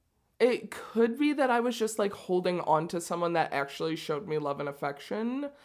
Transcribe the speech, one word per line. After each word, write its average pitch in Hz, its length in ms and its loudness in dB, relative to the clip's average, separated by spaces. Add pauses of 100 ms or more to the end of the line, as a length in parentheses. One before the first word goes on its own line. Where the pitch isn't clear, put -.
(380)
It 240 320 4
could 233 480 0
be 294 140 4
that 277 180 4
I 240 120 4
was 233 180 0
just, 220 180 0
like, 202 140 2
holding 180 480 0
on 156 300 2
to 180 100 -4
someone 170 340 -2
that 160 200 2
actually 160 420 -2
showed 156 320 -4
me 156 100 -2
love 143 220 -2
and 143 80 -6
affection. 214 840 -6 (160)